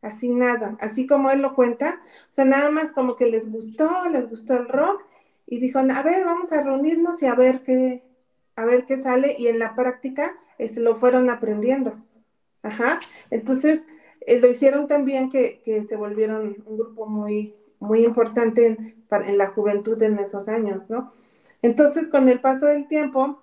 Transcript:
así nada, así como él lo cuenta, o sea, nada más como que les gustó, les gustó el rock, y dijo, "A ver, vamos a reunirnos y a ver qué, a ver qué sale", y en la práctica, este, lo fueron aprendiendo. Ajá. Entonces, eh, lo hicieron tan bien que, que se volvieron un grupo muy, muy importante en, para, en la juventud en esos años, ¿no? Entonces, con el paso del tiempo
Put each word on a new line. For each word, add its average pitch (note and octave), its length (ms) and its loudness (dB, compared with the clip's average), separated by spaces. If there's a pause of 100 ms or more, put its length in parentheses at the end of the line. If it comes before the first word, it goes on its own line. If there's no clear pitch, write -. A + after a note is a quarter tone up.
así A#3 280 -8
nada, A#3+ 500 -2
así A3 260 -6
como C4+ 240 2
él C#4 120 2
lo C4+ 120 -4
cuenta, C4 460 0 (300)
o - 20 -20
sea, C4+ 140 2
nada C#4 240 4
más D#4 220 -2
como B3+ 240 -2
que B3 100 2
les A3 240 -2
gustó, D#4+ 580 -2
les B3+ 200 -2
gustó A3+ 260 -4
el B3 140 -2
rock, D#4+ 340 0 (440)
y B3 140 -8
dijo, B3+ 200 0
"A C4 220 0
ver, F4 220 2
vamos F4 280 -4
a D4 100 0
reunirnos D#4+ 600 0
y C#4 40 0
a B3 80 2
ver B3+ 280 4
qué, B3+ 400 -2 (540)
a A3+ 80 -6
ver B3 220 2
qué C4+ 160 -4
sale", C4 360 0
y A#3 100 0
en A3+ 100 0
la A3 160 -4
práctica, C4 640 -4 (220)
este, A#3 220 -8
lo A3+ 160 2
fueron B3 340 4
aprendiendo. A#3 640 -2 (680)
Ajá. A3+ 380 -2 (300)
Entonces, C4 560 0 (360)
eh, A#3+ 180 4
lo B3 100 8
hicieron C#4 360 2
tan C#4+ 180 2
bien C4 260 -2
que, B3+ 340 -2
que G#3+ 200 -4
se G#3+ 120 -8
volvieron G#3+ 600 -4 (100)
un A3 120 -12
grupo A3 280 -8
muy, G#3 480 -6 (260)
muy A3 240 2
importante A#3 640 2
en, - 420 -4
para, G3+ 200 -2
en G3+ 100 0
la G3 100 2
juventud G#3 540 -2
en G#3+ 160 2
esos G3+ 300 -8
años, G#3 420 -4
¿no? B3 220 -8 (500)
Entonces, D4 460 4
con C4 200 4
el B3 120 4
paso C4+ 260 2
del D4 220 2
tiempo C#4+ 540 -2